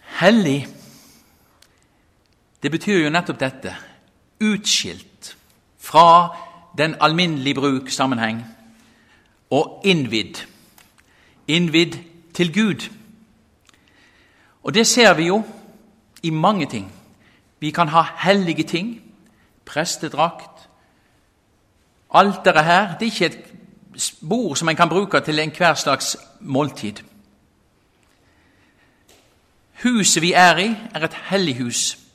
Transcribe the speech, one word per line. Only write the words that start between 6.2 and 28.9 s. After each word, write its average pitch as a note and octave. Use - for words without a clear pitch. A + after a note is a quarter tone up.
den D#3
alminnelige D#3
bruk C3
sammenheng, A#2
og C#3+
innvidd, B2+
innvidd E3
til F3
Gud. G#3
Og C#3
det A3
ser G3
vi E3
jo G3+
i E3
mange E3
ting. G2
Vi D3+
kan E3+
ha D#3+
hellige E3+
ting, F#3+
prestedrakt, -
alteret F#3
her, F3
det A3+
er G#3+
ikke F3
et -
bord F#3+
som E3
en D#3+
kan E3+
bruke F3
til D3+
enhver D#3
slags -
måltid. C3